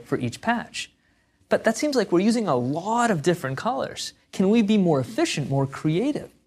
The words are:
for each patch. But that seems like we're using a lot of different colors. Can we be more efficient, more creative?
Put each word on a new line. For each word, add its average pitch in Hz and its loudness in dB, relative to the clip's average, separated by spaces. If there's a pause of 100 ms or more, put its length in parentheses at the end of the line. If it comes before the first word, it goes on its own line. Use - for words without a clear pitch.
for - -4
each - -6
patch. - -6 (600)
But 185 2
that 226 2
seems 294 -2
like 202 0
we're 175 6
using 220 2
a 139 2
lot 185 0
of 160 0
different 135 0
colors. - -6 (180)
Can 190 2
we 233 4
be 208 4
more 165 4
efficient, 143 -2
more 139 2
creative? 185 -2 (160)